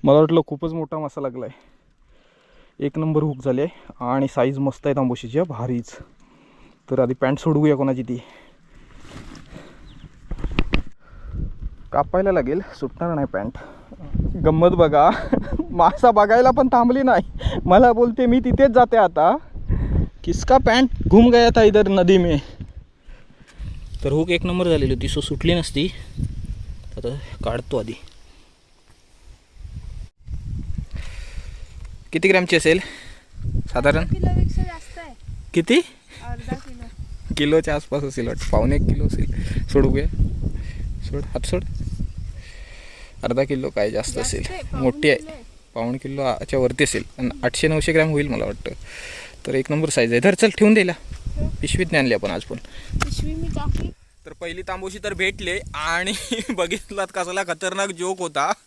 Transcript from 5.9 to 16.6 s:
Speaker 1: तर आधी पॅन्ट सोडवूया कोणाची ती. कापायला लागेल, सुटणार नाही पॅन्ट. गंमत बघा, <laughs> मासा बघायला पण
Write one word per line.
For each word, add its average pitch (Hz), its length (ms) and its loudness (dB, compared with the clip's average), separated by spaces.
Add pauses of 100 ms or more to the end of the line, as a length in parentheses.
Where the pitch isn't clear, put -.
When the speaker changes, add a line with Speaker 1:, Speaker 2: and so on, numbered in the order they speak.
Speaker 1:
तर 131 100 0
आधी 127 140 2
पॅन्ट 135 240 0
सोडवूया 151 380 4
कोणाची 131 260 -2
ती. 120 200 -6 (3750)
कापायला 185 400 0
लागेल, 151 280 0 (200)
सुटणार 170 340 -6
नाही 143 120 -2
पॅन्ट. 101 320 -8 (880)
गंमत 160 240 6
बघा, 165 420 6 (300)
<laughs> - 300 -6
मासा 175 400 6
बघायला 220 400 6
पण 254 180 2